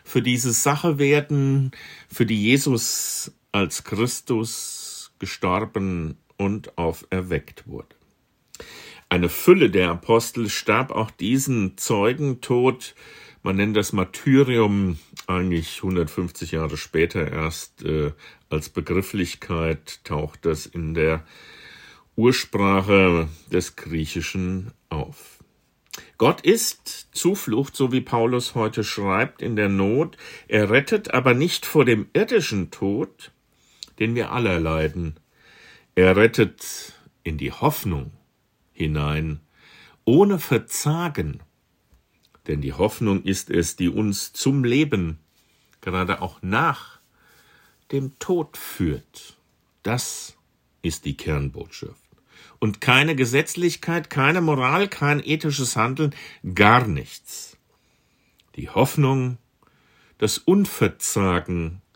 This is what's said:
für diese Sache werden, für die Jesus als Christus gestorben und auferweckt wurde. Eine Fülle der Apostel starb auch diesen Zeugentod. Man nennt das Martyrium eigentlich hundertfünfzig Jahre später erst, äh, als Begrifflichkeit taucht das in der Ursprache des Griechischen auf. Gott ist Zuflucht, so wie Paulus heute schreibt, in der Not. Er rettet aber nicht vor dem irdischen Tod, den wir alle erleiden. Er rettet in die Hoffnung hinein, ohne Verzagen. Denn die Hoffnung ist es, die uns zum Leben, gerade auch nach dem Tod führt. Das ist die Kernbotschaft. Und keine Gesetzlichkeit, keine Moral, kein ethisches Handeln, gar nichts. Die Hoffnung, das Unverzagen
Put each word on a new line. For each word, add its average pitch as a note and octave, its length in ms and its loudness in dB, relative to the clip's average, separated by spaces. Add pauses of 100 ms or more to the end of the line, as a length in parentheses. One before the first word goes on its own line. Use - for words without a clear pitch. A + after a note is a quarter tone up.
für - 180 -2
diese A#2+ 300 0
Sache C#3+ 480 0
werden, C#3 720 2 (360)
für - 160 -2
die G#2+ 160 0
Jesus B2 920 0 (180)
als G2 320 -2
Christus - 1400 -6
gestorben F#2 1000 -4 (180)
und G2 420 -4
auferweckt E2+ 880 -4
wurde. - 220 -14 (1200)
Eine F2 180 2
Fülle F3 420 6
der F2+ 200 2
Apostel A2+ 580 0
starb A#2 420 0
auch A2 200 -4
diesen A#2+ 680 0
Zeugentod. B2 1200 0 (480)
Man F#2+ 120 0
nennt G#2 200 0
das G#2 160 2
Martyrium G#2 1040 2 (300)
eigentlich F2+ 560 -2
hundertfünfzig F2 680 -4
Jahre D#2+ 240 -4
später D#2+ 540 -2
erst, - 540 -8
äh, D2+ 280 -2 (360)
als D#2 220 -6
Begrifflichkeit E2+ 1300 -4
taucht D2+ 420 -6
das D#2 200 -2
in D#2+ 280 -6
der D#2+ 300 0 (920)
Ursprache G2 1120 4 (240)
des F2+ 240 -2
Griechischen F2+ 960 -6 (160)
auf. - 500 -10 (800)
Gott D3+ 220 4
ist - 720 0
Zuflucht, C#3 640 0
so C3 160 2
wie B2+ 80 2
Paulus A#2+ 560 0
heute G#2+ 260 0
schreibt, G2+ 600 -2
in A#2 120 -4
der G#2 140 2
Not. G2+ 480 0 (320)
Er G#2 220 2
rettet C#3 440 0
aber B2+ 200 4
nicht D3+ 320 0
vor D3+ 180 4
dem A2 300 2
irdischen D#3 580 0
Tod, - 580 -4 (680)
den A#2 160 0
wir A2+ 160 -2
alle A#2 160 0
erleiden. D#2+ 720 -2 (720)
Er F#2 220 6
rettet - 760 2 (280)
in D#2+ 160 -6
die C2+ 140 -6
Hoffnung F2 600 -4 (600)
hinein, D2+ 640 -4 (640)
ohne F#3 340 6
Verzagen. D3 1000 -4 (1080)
Denn D2 140 -4
die C#2 140 -6
Hoffnung G2 480 0
ist - 260 -4
es, - 280 0
die F2+ 120 0
uns G2+ 460 -2
zum C3+ 300 0
Leben, A#2 540 0 (640)
gerade F#2 400 -4
auch - 220 -10
nach B2 580 -2 (880)
dem C3+ 280 -6
Tod E3+ 400 -4
führt. - 800 -8 (440)
Das - 540 -6 (460)
ist - 240 -6
die C#2+ 100 -6
Kernbotschaft. - 840 -8 (560)
Und G#2+ 220 -2
keine C#3+ 360 4
Gesetzlichkeit, D#3+ 920 0
keine D3 300 2
Moral, D#3 480 2
kein D3 360 0
ethisches C#3+ 520 -2
Handeln, C3+ 380 0 (400)
gar A2 320 6
nichts. - 720 -10 (1000)
Die - 120 -10
Hoffnung, C3 680 2 (800)
das G#2+ 200 0
Unverzagen F2+ 1400 0 (140)